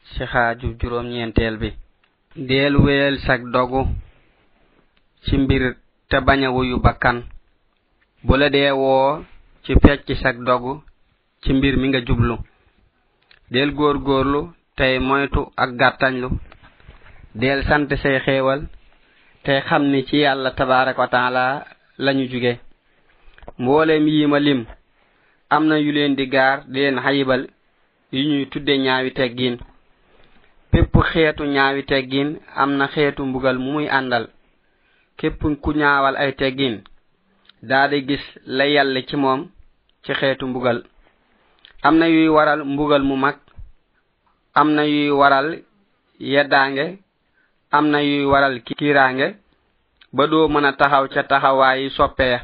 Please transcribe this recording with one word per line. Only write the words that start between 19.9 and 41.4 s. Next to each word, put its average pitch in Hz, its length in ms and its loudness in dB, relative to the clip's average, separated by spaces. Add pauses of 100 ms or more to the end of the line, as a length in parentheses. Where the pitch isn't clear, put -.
ni 135 160 0
ci 143 100 -2
Yàlla 135 340 0
tabaaraka 131 520 0
wa 123 60 0
taala 127 360 0 (540)
lañu 135 300 0
jóge. 123 300 -2 (1000)
Mbooleem 151 500 2
yi 151 180 2
ma 147 140 2
lim, 139 240 0 (880)
am 151 160 2
na 156 120 2
yu 147 140 0
leen 143 240 0
di 135 100 -2
gaar, 135 420 0
di 135 120 -6
leen 139 200 0
xayibal, 135 420 0 (680)
yu 131 160 -4
ñuy 139 220 -2
tudde 143 280 -2
ñaawi 131 340 0
teggin. 123 440 -4 (1160)
Bépp - 220 2 (180)
xeetu 156 320 0
ñaawi 139 400 0
teggin 139 540 -2 (160)
am 135 220 0
na 139 120 0
xeetu 143 380 -2
mbugal 127 320 -2
mu 131 140 -6
muy 151 160 -4
àndal. 127 360 -2 (920)
Képp 156 220 -4 (220)
ku 156 100 -2
ñaawal 143 440 2
ay 139 200 -2
teggin, 131 460 -4 (800)
daa 135 260 2
di 143 180 -2
gis 135 180 -4 (220)
la 127 200 -2
Yàlla 139 420 2
ci 151 80 -6
moom 135 240 0 (640)
ci 143 100 -8
xeetu 135 320 -2
mbugal. 123 360 -2 (1000)